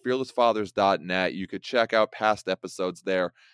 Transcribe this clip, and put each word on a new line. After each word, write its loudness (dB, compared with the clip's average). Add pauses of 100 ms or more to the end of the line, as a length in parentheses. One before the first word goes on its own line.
fearless -4
fathers 0
dot 2
net. -2
You -8
could -10
check 0
out 2
past 0
episodes -6
there. -2 (200)